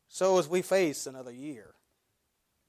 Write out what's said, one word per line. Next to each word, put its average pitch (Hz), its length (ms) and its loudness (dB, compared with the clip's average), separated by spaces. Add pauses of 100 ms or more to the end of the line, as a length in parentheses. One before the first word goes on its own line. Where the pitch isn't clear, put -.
So 185 300 4
as 151 100 2
we 180 140 0
face 180 440 0
another 131 260 -12
year 123 420 -14 (960)